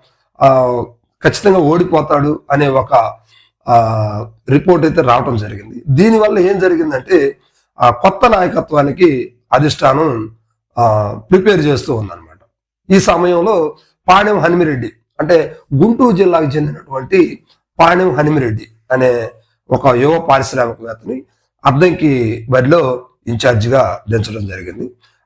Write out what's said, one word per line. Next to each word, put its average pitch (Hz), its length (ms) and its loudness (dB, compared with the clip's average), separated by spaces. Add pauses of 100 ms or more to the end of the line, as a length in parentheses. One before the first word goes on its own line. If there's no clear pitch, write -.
(420)
ఆ, 139 60 6 (760)
ఖచ్చితంగా 190 340 2
ఓడిపోతాడు 151 800 0 (100)
అనే 143 180 0
ఒక, 135 260 -2 (760)
ఆ, 120 80 4 (720)
రిపోర్ట్ 151 380 2
అయితే 160 160 0
రావటం 123 340 0
జరిగింది. 104 520 -10
దీనివల్ల 214 500 2
ఏం 190 200 0
జరిగిందంటే, 160 800 0 (420)
ఆ, 123 100 4
కొత్త 190 380 0
నాయకత్వానికి 156 1040 0 (180)
అధిష్టానం, 135 840 0 (420)
ఆ, 107 360 0 (160)
ప్రిపేర్ 190 300 2
చేస్తూ 143 340 -2
ఉందన్నమాట. 98 440 -12 (520)
ఈ 190 100 6
సమయంలో 175 760 0 (320)
పాణ్యం 202 300 2
హనుమిరెడ్డి, 156 540 0 (280)
అంటే 160 360 0 (180)
గుంటూరు 226 420 2
జిల్లాకు 175 280 2
చెందినటువంటి 147 960 -2 (360)
పాణ్యం 175 360 2
హనుమిరెడ్డి 143 540 -2 (240)
అనే 123 380 0 (400)
ఒక 135 160 0
యువ 139 340 2
పారిశ్రామికవేత్తని 131 1000 -4 (420)
అద్దంకి 139 840 0
బరిలో 127 560 0 (200)
ఇన్ఛార్జిగా 117 840 0
దించడం 107 360 -4
జరిగింది. 92 460 -14 (340)